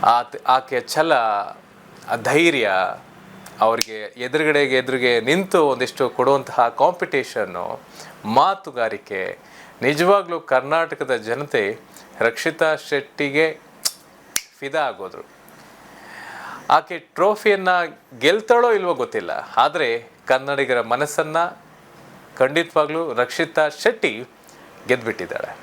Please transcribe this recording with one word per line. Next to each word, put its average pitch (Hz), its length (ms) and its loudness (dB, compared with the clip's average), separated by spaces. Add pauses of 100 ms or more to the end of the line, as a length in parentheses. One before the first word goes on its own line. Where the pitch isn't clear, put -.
ಆತ್-, 120 440 2
ಆಕೆಯ 127 340 2
ಛಲ, 156 320 0 (960)
ಆ 113 140 0
ಧೈರ್ಯ, 139 480 2 (880)
ಅವ್ರಿಗೆ 110 580 0
ಎದುರುಗಡೆಗೆ 143 600 2
ಎದುರಿಗೆ 127 440 2
ನಿಂತು 165 460 2
ಒಂದಿಷ್ಟು 127 420 0
ಕೊಡುವಂತಹ 131 600 2
ಕಾಂಪಿಟೇಷನ್ನು, 120 1120 -2 (440)
ಮಾತುಗಾರಿಕೆ, 113 1120 -2 (440)
ನಿಜವಾಗ್ಲೂ 170 580 2
ಕರ್ನಾಟಕದ 135 760 -2
ಜನತೆ 117 600 -2 (420)
ರಕ್ಷಿತಾ 156 560 0
ಶೆಟ್ಟಿಗೆ 147 840 -2 (1000)
ಫಿದಾ 139 220 -4
ಆಗೋದ್ರು. 98 420 -8 (1500)
ಆಕೆ 165 300 0
ಟ್ರೋಫಿಯನ್ನ 196 720 0 (500)
ಗೆಲ್ತಾಳೋ 220 520 4
ಇಲ್ವೋ 185 220 0
ಗೊತ್ತಿಲ್ಲ, 113 380 -4 (260)
ಆದ್ರೆ 127 500 0 (180)
ಕನ್ನಡಿಗರ 135 560 0
ಮನಸ್ಸನ್ನ 151 640 0 (920)
ಖಂಡಿತವಾಗ್ಲೂ 156 760 0
ರಕ್ಷಿತಾ 151 560 0
ಶೆಟ್ಟಿ 147 580 -2 (600)
ಗೆದ್ಬಿಟ್ಟಿದ್ದಾಳೆ. 113 760 -4